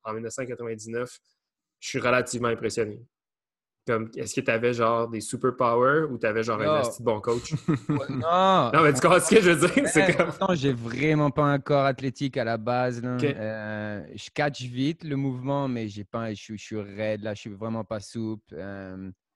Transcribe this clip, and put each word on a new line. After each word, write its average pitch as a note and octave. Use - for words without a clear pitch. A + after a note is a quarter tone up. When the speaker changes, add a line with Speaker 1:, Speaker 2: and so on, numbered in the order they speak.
Speaker 1:
en A2
mille A2+
neuf A2+
cent C3
quatre-vingt-dix-neuf, A#2
je -
suis C3
relativement B2
impressionné. A2
Comme, A2+
est-ce A#2
que C3
t'avais, A#2+
genre, A#2
des A2+
superpowers B2+
ou A#2+
t'avais, A2+
genre, A2
un G#2+
Speaker 2:
Non. D3+
Speaker 1:
esti A#2
de -
bon A2
coach ? A#2+
Speaker 2:
<laughs> D3+
Ouais, C#3+
non. E3
Speaker 1:
Non, D#3+
mais D3+
tu B2+
comprends F3
ce F3
que G#3+
je F3+
veux E3
dire ? C4
C'est F#3+
Speaker 2:
Ouais, F3
Speaker 1:
comme E3+
Speaker 2:
pourtant, F#3
j'ai C#3
vraiment C3+
pas D3+
un C#3+
corps C#3
athlétique C3+
à B2+
la A2+
base, B2
là. B2
Speaker 1:
Ok. B2
Speaker 2:
Euh, G#2+
je -
catch D3
vite C3
le D3
mouvement, C3+
mais A#2
j'ai G#2
pas, A2+
je -
suis, G#2+
je -
suis A2
raide, G#2
là, G#2+
je G2+
suis A2
vraiment A2
pas G#2+
souple. A2
Euh, F#2+